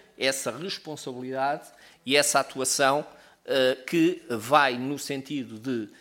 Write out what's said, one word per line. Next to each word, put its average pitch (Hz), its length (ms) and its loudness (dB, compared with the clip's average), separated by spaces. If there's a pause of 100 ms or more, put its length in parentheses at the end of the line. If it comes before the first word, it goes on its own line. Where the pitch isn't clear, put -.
(180)
essa 135 320 -2
responsabilidade 135 1200 -6 (380)
e 131 100 2
essa 143 240 4
atuação, 135 680 2 (400)
eh, 131 400 2
que 170 440 2
vai 123 480 4
no 135 200 -4
sentido 135 640 -8
de, 113 300 -4 (120)